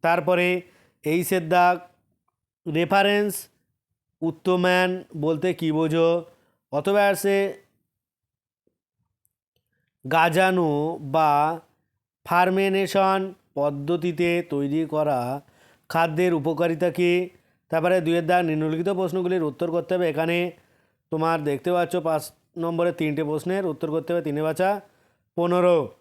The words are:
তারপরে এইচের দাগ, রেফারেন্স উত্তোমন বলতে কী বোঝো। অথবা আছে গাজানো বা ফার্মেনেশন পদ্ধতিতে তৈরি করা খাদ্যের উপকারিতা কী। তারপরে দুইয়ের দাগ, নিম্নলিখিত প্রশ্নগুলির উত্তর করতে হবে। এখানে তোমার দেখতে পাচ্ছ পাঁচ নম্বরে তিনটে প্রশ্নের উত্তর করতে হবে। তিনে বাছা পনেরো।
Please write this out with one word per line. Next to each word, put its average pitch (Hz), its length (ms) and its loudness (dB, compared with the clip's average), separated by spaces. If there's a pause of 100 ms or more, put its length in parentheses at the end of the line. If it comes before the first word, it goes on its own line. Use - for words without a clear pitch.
তারপরে 175 440 2 (560)
এইচের 170 400 0 (100)
দাগ, 180 220 4 (880)
রেফারেন্স 196 680 2 (880)
উত্তোমন 180 680 0 (340)
বলতে 156 300 0
কী 165 240 -2
বোঝো। 165 320 2 (640)
অথবা 196 280 2 (100)
আছে 196 240 0 (2750)
গাজানো 170 680 2 (420)
বা 156 180 4 (960)
ফার্মেনেশন 190 920 2 (380)
পদ্ধতিতে 151 720 -2 (240)
তৈরি 143 280 -2 (120)
করা 151 260 0 (680)
খাদ্যের 165 500 0
উপকারিতা 165 580 -2
কী। 175 140 2 (600)
তারপরে 170 240 2 (100)
দুইয়ের 170 220 0
দাগ, 180 220 4
নিম্নলিখিত 156 400 -2 (100)
প্রশ্নগুলির 180 500 -2
উত্তর 170 260 -4
করতে 170 180 -2
হবে। 180 160 0
এখানে 165 280 -2 (720)
তোমার 160 260 0 (120)
দেখতে 143 260 -4
পাচ্ছ 175 180 0 (140)
পাঁচ 156 160 -2 (400)
নম্বরে 170 360 0
তিনটে 151 300 -2
প্রশ্নের 175 420 -4
উত্তর 151 200 -6
করতে 160 200 -4
হবে। 170 160 0
তিনে 147 200 -4
বাছা 180 220 0 (680)
পনেরো। 175 400 4 (240)